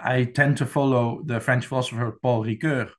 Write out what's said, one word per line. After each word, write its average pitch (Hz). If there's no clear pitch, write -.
I 127
tend 139
to 139
follow 131
the 117
French 123
philosopher 120
Paul 117
Ricoeur, 117